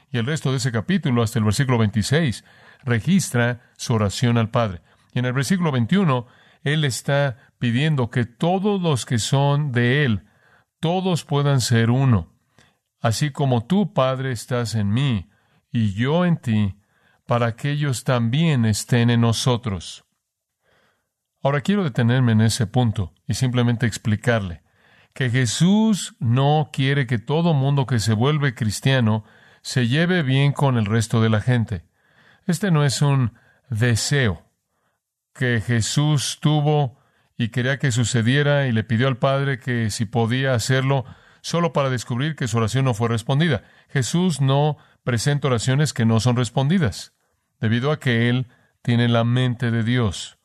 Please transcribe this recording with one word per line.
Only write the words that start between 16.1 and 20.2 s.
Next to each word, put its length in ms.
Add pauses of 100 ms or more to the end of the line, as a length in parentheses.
en 120
ti, 420 (480)
para 300
que 160
ellos 320
también 600
estén 440
en 120
nosotros." 840 (1400)